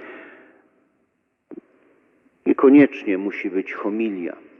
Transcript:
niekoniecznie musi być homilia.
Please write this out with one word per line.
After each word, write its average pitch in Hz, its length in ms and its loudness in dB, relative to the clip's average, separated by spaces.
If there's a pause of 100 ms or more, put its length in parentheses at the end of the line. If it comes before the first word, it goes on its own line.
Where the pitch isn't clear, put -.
(2500)
niekoniecznie 131 720 4
musi 98 320 -8
być 92 220 -6
homilia. 101 640 -6 (240)